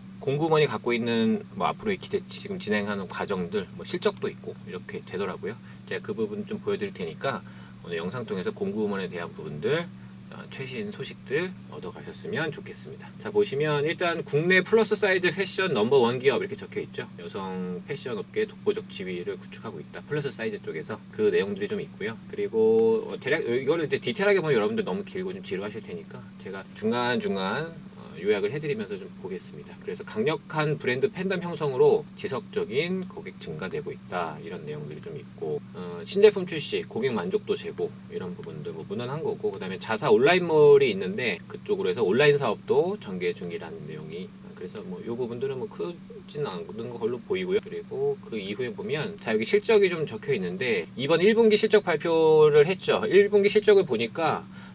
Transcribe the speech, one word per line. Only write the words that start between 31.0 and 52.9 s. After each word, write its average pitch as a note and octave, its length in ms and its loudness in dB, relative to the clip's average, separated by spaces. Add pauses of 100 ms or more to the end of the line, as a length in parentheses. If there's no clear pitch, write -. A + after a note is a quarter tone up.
팬덤 F#3 300 -2
형성으로 D3 640 4 (100)
지속적인 A#2+ 920 -2
고객 - 320 -14
증가되고 F2 520 -8
있다." E2+ 520 -6
이런 E2 220 -10
내용들이 D2 360 -10
좀 D2+ 160 -12
있고, - 440 -6 (120)
어, - 320 -10
신제품 G3+ 400 6
출시, F3+ 380 -4
고객 - 300 -2
만족도 G#2+ 420 -2
제고 - 360 -6 (200)
이런 F2+ 240 -6
부분들 - 360 -10
뭐 D#2+ 160 -10
무난한 B2 360 -6
거고, - 280 -2
그다음에 F#2+ 280 -6
자사 F#3 300 -2
온라인몰이 D3 840 8
있는데 G2 560 -2
그쪽으로 F#2+ 420 -2
해서 G#2 140 0
온라인 C#3 340 6
사업도 C3+ 640 2
전개 F2 340 -4
중이라는 E2 540 -10
내용이, D#2 420 -10 (260)
그래서 F#2 260 -12
뭐 F2+ 240 -10
요 A#2 120 -6
부분들은 A#2+ 400 -4
뭐 A#2 100 -6
크진 - 800 -8
않은 A2 460 -8
걸로 A#2 280 -2
보이고요. F#2 440 -2
그리고 - 540 -4 (120)
그 A2+ 80 -6
이후에 G#2 360 -6
보면, A2 460 -6
자, A2+ 140 -4
여기 A2 100 2
실적이 G3+ 460 4
좀 A#3+ 160 -2
적혀 - 280 -4
있는데 F#2+ 600 -2
이번 D3 240 4
일 G#3 160 8
분기 G#3+ 220 8
실적 G#3 260 6
발표를 D#3 840 8
했죠. F3 400 2